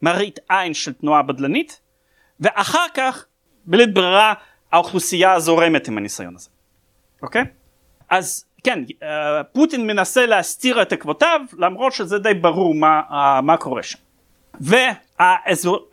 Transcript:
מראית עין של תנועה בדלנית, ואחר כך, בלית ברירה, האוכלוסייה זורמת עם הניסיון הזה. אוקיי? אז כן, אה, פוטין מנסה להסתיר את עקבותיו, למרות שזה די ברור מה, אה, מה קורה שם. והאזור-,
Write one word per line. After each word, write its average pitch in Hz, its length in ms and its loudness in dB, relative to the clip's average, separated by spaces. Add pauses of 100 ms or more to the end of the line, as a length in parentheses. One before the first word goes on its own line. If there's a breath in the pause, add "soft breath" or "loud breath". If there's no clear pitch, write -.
מראית 180 380 -2 (100)
עין 185 240 -2
של 143 200 -8
תנועה 147 280 2
בדלנית, 139 580 -4 (600)
ואחר 208 540 0
כך, 262 320 -4 (400)
בלית 208 280 4
ברירה, 190 400 2 (380 soft breath)
האוכלוסייה 180 680 2
זורמת 165 480 2
עם 110 100 -6
הניסיון 98 380 -10
הזה. - 140 -20 (720)
אוקיי? 214 220 -2 (680)
אז 175 360 -2 (180)
כן, 202 200 -2 (200)
אה, 151 400 -4
פוטין 262 440 -2
מנסה 208 380 0
להסתיר 233 560 0
את 190 120 -2
עקבותיו, 294 480 0 (160)
למרות 185 360 -2
שזה 202 260 -4
די 208 140 0
ברור 170 420 0
מה, 156 260 4 (100)
אה, 139 300 2
מה 156 160 2
קורה 127 260 -6
שם. - 140 -14 (600)
והאזור-, 180 1300 0